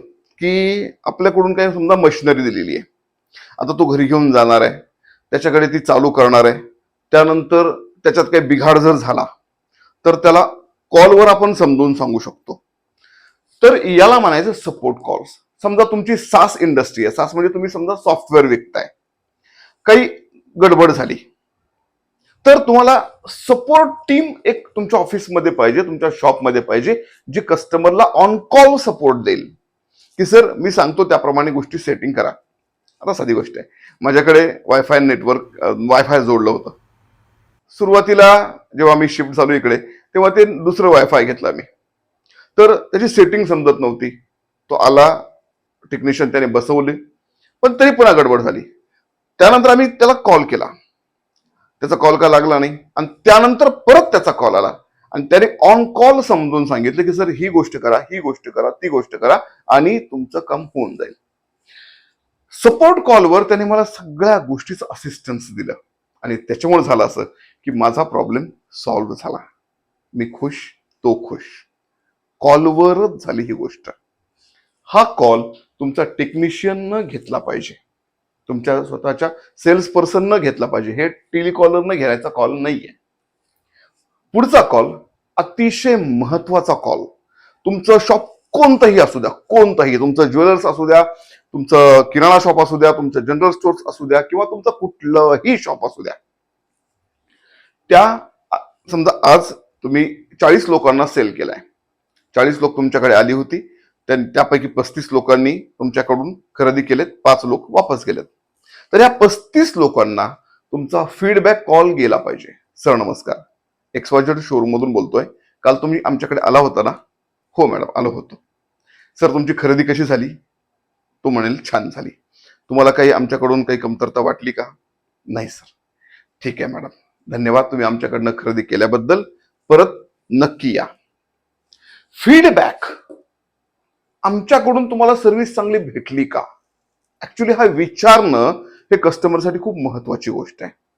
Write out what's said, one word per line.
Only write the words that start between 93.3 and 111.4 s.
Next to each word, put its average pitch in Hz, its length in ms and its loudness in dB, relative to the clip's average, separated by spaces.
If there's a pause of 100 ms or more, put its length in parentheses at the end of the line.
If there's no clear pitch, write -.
स्टोअर्स 175 360 -4
असू 143 200 -14
द्या 139 140 2
किंवा 180 240 -4
तुमचं 208 260 -6
कुठलंही 151 880 -2
शॉप - 280 -10
असू - 160 -12
द्या, - 120 -12 (1700)
त्या, 214 300 2 (320)
आ, - 60 -4 (340)
समजा 160 440 2
आज 170 180 0
तुम्ही - 640 -6
चाळीस 170 540 0
लोकांना 135 380 0
सेल 110 300 -4
केलाय, 73 220 -10 (760)
चाळीस 143 260 0
लोक 147 160 -4
तुमच्याकडे 131 380 0
आली 117 180 2
होती, 139 440 -8 (300)
त्यां-, 131 180 -2
त्यापैकी 139 420 -2
पस्तीस - 460 -10
लोकांनी 131 460 0
तुमच्याकडून 131 760 -6 (200)
खरेदी 139 280 -2
केलेत, 135 240 -2 (180)
पाच 131 200 2
लोक - 260 -6
वापस 139 360 -2
गेलेत. - 180 -8 (680)
तर 208 80 4
या 247 80 6
पस्तीस 247 680 0
लोकांना 107 520 -2 (440)
तुमचा 147 320 -6
फीडबॅक 202 600 -2